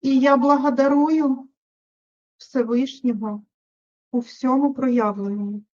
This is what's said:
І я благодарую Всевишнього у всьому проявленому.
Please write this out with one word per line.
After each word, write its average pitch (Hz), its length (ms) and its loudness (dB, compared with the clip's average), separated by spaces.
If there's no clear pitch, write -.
І 269 180 2
я 277 180 4
благодарую 285 1120 2
Всевишнього 233 1080 -4
у 247 80 -2
всьому 269 540 -2
проявленому. 208 880 -2